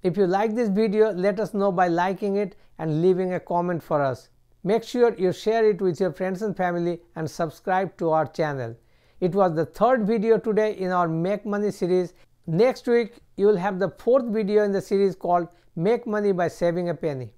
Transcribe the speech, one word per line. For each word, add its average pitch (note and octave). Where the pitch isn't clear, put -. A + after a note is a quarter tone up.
If F3+
you G3
like G#3
this A#3
video, G#3+
let F#3+
us G3
know G3+
by F3+
liking F#3
it G3+
and D#3+
leaving F#3
a F3
comment F3
for D3+
us. C3
Make A3
sure A#3+
you F3+
share A3
it G3
with F3+
your F#3
friends F#3
and G#3
family F3
and D#3+
subscribe F#3
to E3
our D#3
channel. C3
It F3
was F#3
the D#3+
third A3
video A3
today G#3+
in F#3
our F3+
Make E3+
Money G3+
series. F3+
Next G#3+
week, A#3
you G3
will G#3
have F#3
the F#3
fourth A#3+
video G#3
in G3+
the G3
series G3
called F3
Make A3+
Money G#3
by F3
Saving F3
a E3
Penny. C3+